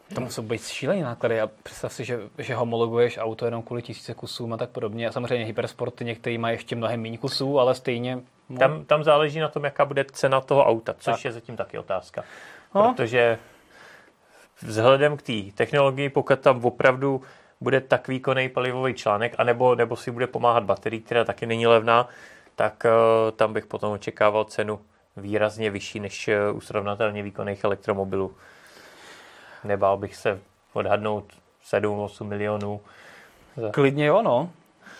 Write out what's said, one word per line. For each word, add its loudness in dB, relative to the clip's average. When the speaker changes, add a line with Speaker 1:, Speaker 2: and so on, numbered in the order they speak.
Speaker 1:
To -4
musí -8
být -8
šílený -4
náklady -2
a -2
představ -12
si, -10
že, -6
že -6
homologuješ 0
auto -4
jenom -4
kvůli -8
tisíce -14
kusům -10
a -6
tak -6
podobně. -6
A -2
samozřejmě -4
hypersporty -6
některý -4
mají 0
ještě -8
mnohem -4
méně -8
kusů, -2
ale 6
stejně, -4
no. -10
Speaker 2:
Tam, 4
tam 2
záleží 4
na 0
tom, -6
jaká 0
bude -2
cena 2
toho 4
auta, 2
což -2
Speaker 1:
Tak. -10
Speaker 2:
je -4
zatím -14
taky -8
otázka. -8
Speaker 1:
No. 4
Speaker 2:
Protože 2
vzhledem 4
k -14
té -6
technologii, 2
pokud 2
tam 4
opravdu 2
bude 2
tak 0
výkonný -2
palivový -2
článek, -2
anebo, 4
nebo 0
si -10
bude -4
pomáhat 2
baterií, -4
která 0
taky -4
není 0
levná, 6
tak, -2
eh, 4
tam 0
bych -4
potom -6
očekával 0
cenu -4
výrazně -2
vyšší -8
než, -8
eh, 2
u -8
srovnatelně -4
výkonných -8
elektromobilů. -2
Nebál 2
bych -8
se -2
odhadnout -2
sedm, -2
osm -8
milionů -4
za -6
Speaker 1:
Klidně 2
jo, 4
no. 2